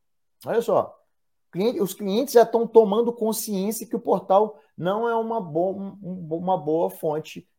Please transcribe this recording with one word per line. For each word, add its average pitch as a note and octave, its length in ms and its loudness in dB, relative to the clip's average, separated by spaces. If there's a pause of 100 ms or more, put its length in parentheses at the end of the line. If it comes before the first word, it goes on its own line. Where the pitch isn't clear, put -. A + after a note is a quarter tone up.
(460)
Olha F#3+ 160 0
só, F3+ 340 0 (560)
cliente, G#3 300 -2
os F#3+ 140 -2
clientes G#3 400 0
já A#3 100 10
tão A3+ 220 0
tomando A3+ 440 4
consciência G#3+ 760 -4
que - 80 -6
o G#3+ 40 -4
portal G3 600 2 (180)
não G#3 320 -2
é A3+ 60 0
uma A3+ 260 -4
bo-, E3+ 320 -2
um, G3 300 -12
um, F3+ 320 -12
uma F3+ 220 -2
boa D#3+ 320 -2
fonte D#3+ 580 -8 (120)